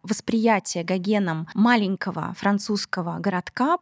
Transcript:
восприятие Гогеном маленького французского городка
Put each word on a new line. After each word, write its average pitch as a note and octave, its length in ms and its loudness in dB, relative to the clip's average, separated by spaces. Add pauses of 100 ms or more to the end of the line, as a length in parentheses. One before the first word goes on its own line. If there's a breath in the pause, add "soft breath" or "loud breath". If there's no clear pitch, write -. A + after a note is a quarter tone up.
восприятие G#3 800 0
Гогеном F3+ 680 0
маленького F#3+ 840 2
французского G3+ 800 -2
городка G#3 640 0